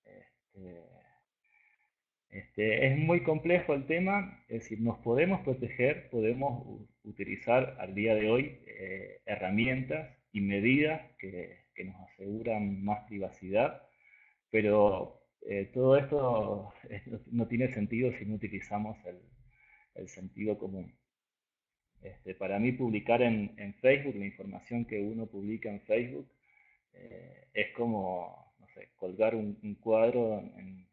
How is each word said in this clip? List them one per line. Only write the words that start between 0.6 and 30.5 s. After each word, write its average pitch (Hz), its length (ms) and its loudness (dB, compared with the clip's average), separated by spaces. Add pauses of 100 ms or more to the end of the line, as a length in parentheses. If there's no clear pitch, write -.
este, 107 560 0
es 135 120 4
muy 170 240 4
complejo 165 520 2
el 135 120 -4
tema, 185 640 -2
es 113 140 -6
decir, 107 180 -8
nos 113 180 0
podemos 165 440 2
proteger, 131 680 0
podemos 120 560 -2
u-, 107 220 -16 (160)
utilizar 107 760 0
al 95 140 -8
día 107 200 2
de 107 160 2
hoy, 135 360 0
eh, 95 600 -12
herramientas 127 920 -2 (160)
y - 80 -2
medidas 123 640 2 (160)
que, 90 460 -14 (100)
que 92 100 -10
nos 95 120 -12 (140)
aseguran 104 760 -4
más 104 220 -2
privacidad, 101 760 -2 (680)
pero, 104 720 4 (260)
eh, 98 240 -4
todo 131 240 6
esto, 117 800 0 (160)
eh, 104 160 -10
no, 110 140 -10 (100)
no 117 180 0
tiene 123 240 0
sentido 117 400 0
si 104 140 -10
no 107 80 -4
utilizamos 104 720 -6
el, 90 120 -12 (760)
el 92 140 -12
sentido 104 500 -4
común. 95 360 -10 (1080)
Este, 92 320 -14
para 98 240 -2
mí 120 140 4
publicar 120 500 2
en, 110 360 2
en 101 160 -10
Facebook, 139 420 2
la 101 100 -6
información 101 580 -8
que 110 160 -4
uno 110 260 -4
publica 107 440 -6
en 101 120 -10
Facebook, 123 460 -2 (640)
eh, 92 640 -20
es 104 180 -2
como, 92 840 -4
no - 100 -20
sé, - 280 -20
colgar 101 380 2
un, 107 280 -4
un 104 140 -6
cuadro 113 640 4
en, 95 540 -14